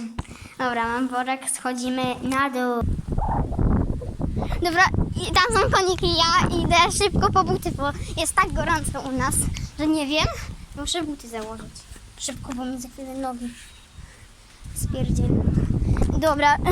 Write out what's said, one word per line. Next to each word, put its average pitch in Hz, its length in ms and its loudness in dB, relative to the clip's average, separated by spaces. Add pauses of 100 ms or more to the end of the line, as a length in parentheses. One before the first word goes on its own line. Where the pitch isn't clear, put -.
(580)
Dobra, 240 300 0
mam 247 200 0
worek, 254 420 -2
schodzimy 254 520 -2 (200)
na 262 280 0
dół. 247 320 0 (1800)
Dobra, 349 220 4 (380)
i 330 100 -4
tam 370 120 6 (180)
są - 80 2
koniki, 370 360 2
ja 339 420 4 (100)
idę 339 340 4 (120)
szybko 403 280 4
po 370 120 6
buty, 359 260 0
bo 269 140 -2 (360)
jest 320 140 -2
tak 381 180 2
gorąco 302 480 0
u 262 120 -6
nas, 262 220 0 (440)
że 302 80 0
nie 311 200 2
wiem. 311 200 2 (500)
Muszę 311 260 -4
buty 285 260 -8
założyć. 220 440 -10 (460)
Szybko, 262 360 -8
bo 247 100 -6
mi 254 160 -6
za 254 80 -12
chwilę 262 260 -12
nogi 247 400 -6 (1200)
spierdzielą. - 720 2 (720)
Dobra, 294 380 4 (160)